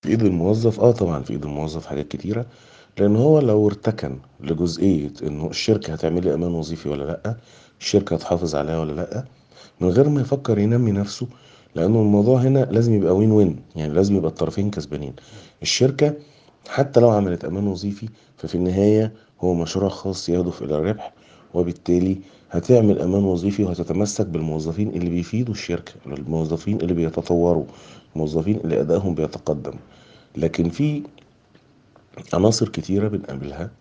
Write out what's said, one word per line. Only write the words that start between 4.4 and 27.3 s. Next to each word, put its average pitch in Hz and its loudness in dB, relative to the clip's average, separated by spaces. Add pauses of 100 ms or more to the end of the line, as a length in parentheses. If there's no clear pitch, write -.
لجزئية 80 0 (120)
إنه 76 -6
الشركة 101 -2
هتعمل 82 -2
لي 80 2
أمان 85 -2
وظيفي 80 -6
ولا 71 -4
لأ، 92 -6 (440)
الشركة 101 0
هتحافظ 85 -2
عليا 76 -2
ولا 78 -4
لأ، 90 -8 (560)
من 90 2
غير 120 4
ما 147 0
يفكر 131 -2
ينمي 113 2
نفسه، 101 -4 (480)
لأنه 98 2
الموضوع 107 4
هنا 131 4
لازم 113 2
يبقى 92 2
وين 110 4
وين، 101 4 (200)
يعني 76 -4
لازم 98 4
يبقى 85 2
الطرفين 85 -2
كسبانين. 73 -8 (500)
الشركة 135 2 (540)
حتى 139 2
لو 120 8
عملت 98 2
أمان 98 -4
وظيفي، 101 -6 (280)
ففي - -12
النهاية 101 4 (280)
هو 90 2
مشروع 87 0
خاص 92 -6
يهدف 87 0
إلى 76 -2
الربح، 101 -4 (420)
وبالتالي 87 0 (320)
هتعمل 107 4
أمان 95 2
وظيفي 98 0
وهتتمسك 90 -2
بالموظفين 80 -4
اللي 87 -4
بيفيدوا 107 -4
الشركة، - -8 (140)
الموظفين 80 -4
اللي 87 -2
بيتطوروا، 85 0 (500)